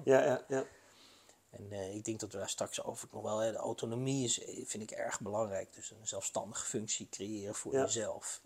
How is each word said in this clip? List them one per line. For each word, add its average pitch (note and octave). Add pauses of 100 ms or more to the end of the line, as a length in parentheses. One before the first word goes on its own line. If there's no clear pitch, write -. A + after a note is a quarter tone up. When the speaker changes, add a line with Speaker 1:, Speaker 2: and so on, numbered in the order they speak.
Speaker 1:
Ja, C3
ja, C3
ja. C3+ (840)
Speaker 2:
En, G2+
eh, G2
ik G#2+
denk A2
dat G2+
we G2
daar -
straks -
over -
nog G#2
wel, G#2+
hè, A2+
de G#2
autonomie B2+
is, -
eh, -
vind G#2+
ik A2
erg -
belangrijk. G2+
Dus -
een -
zelfstandige -
functie -
creëren G#2
voor -
Speaker 1:
Ja. C3+
Speaker 2:
jezelf. G#2